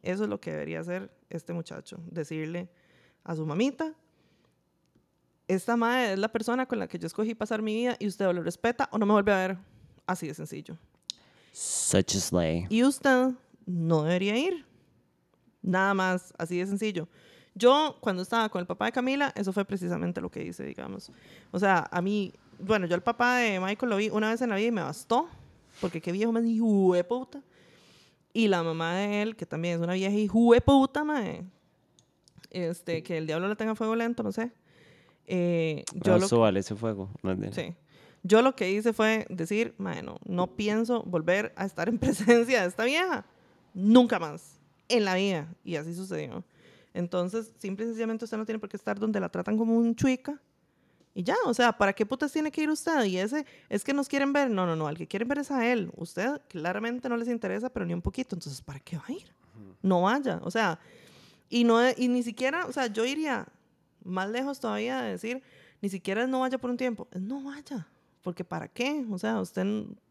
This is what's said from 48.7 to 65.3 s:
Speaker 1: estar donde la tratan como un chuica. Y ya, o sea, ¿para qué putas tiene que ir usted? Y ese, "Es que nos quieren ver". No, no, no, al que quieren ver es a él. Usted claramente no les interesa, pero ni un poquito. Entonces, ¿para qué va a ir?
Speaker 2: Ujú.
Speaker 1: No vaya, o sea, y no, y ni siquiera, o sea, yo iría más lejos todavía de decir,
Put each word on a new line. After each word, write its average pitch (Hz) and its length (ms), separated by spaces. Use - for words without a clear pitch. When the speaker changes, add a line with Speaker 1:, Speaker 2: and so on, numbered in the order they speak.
Speaker 1:
estar 202 220
donde 214 200
la 180 100
tratan 196 280
como 226 180
un 233 200
chuica. 262 460
Y 180 100
ya, 339 120
o 247 80
sea, 240 200
¿para 196 200
qué 214 120
putas 269 260
tiene 311 200
que 320 120
ir 302 60
usted? 302 360
Y 185 120
ese, 247 280
"Es 208 140
que 277 100
nos 285 140
quieren 277 260
ver". 277 160
No, 190 160
no, 165 100
no, 156 120
al 151 100
que 165 100
quieren 220 200
ver 285 120
es 277 120
a 247 200
él. 220 240
Usted 226 540
claramente 208 600
no 240 80
les 233 100
interesa, 226 420
pero 196 160
ni 170 80
un 175 80
poquito. 202 340
Entonces, 143 260
¿para 139 180
qué - 180
va - 100
a 247 40
ir? 381 200
Speaker 2:
Ujú. 98 280
Speaker 1:
No 185 180
vaya, 226 420
o 170 80
sea, 196 280
y 240 140
no, 233 160
y 254 140
ni 247 140
siquiera, 262 420
o 254 80
sea, 262 140
yo 214 180
iría 277 420
más 185 260
lejos 262 300
todavía 233 420
de 220 100
decir, 226 300